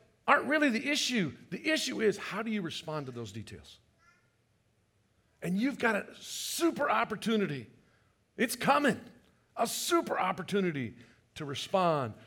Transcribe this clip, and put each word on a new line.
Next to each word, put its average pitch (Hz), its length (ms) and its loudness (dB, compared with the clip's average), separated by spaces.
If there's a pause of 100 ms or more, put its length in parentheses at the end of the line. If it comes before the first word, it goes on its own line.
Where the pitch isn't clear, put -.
(260)
aren't 277 180 6
really 294 260 4
the 233 180 -2
issue. 233 440 0 (180)
The 277 180 -6
issue 262 320 0
is, 208 180 4
how 196 240 -6
do 226 80 -4
you 214 120 0
respond 151 440 -6
to 131 60 -10
those 117 200 -8
details? - 460 -12 (1600)
And 180 160 0
you've 247 200 0
got 226 180 2
a - 100 -4 (140)
super - 720 -2
opportunity. 208 760 0 (680)
It's 233 200 0
coming. 285 440 4 (560)
A 247 100 0
super - 520 0
opportunity 180 760 0 (420)
to 160 80 -8
respond 143 680 0 (120)